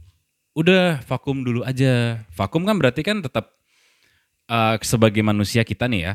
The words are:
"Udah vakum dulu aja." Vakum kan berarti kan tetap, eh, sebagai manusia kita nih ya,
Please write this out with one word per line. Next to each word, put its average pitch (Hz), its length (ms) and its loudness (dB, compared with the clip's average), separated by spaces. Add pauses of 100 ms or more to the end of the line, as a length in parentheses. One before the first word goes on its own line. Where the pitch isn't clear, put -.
(520)
"Udah 170 500 2
vakum 135 380 -6
dulu 123 220 -2
aja." 123 580 0 (100)
Vakum - 320 -2
kan 208 140 0
berarti 131 260 2
kan 208 180 -2
tetap, - 360 -6 (880)
eh, 113 340 0
sebagai 110 420 2
manusia 104 400 0
kita 110 240 -4
nih 117 160 -2
ya, 90 120 -4